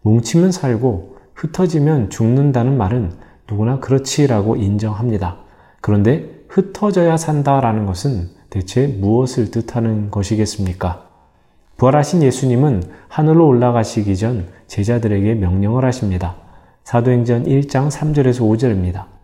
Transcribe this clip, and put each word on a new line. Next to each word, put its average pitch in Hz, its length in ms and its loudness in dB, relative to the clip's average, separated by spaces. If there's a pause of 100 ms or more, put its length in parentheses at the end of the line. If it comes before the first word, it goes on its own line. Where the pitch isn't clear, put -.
뭉치면 139 520 2
살고 120 640 -4 (160)
흩어지면 156 760 0
죽는다는 127 680 0
말은 104 340 -2 (380)
누구나 113 300 -2
그렇지라고 123 760 0
인정합니다. 104 840 -2 (420)
그런데 104 680 0
흩어져야 185 720 0
산다라는 139 680 0
것은 95 440 -4 (200)
대체 123 380 -2
무엇을 110 640 0
뜻하는 113 580 -2
것이겠습니까? 101 1000 -4 (680)
부활하신 147 480 2
예수님은 127 600 2 (260)
하늘로 160 360 4
올라가시기 120 680 2
전 107 320 -4 (200)
제자들에게 107 680 0
명령을 101 480 0
하십니다. 92 520 -2 (500)
사도행전 120 600 0
일 139 220 2
장 135 220 -2
삼 151 240 -4
절에서 127 320 2
오 110 100 4
절입니다. 95 520 -2 (160)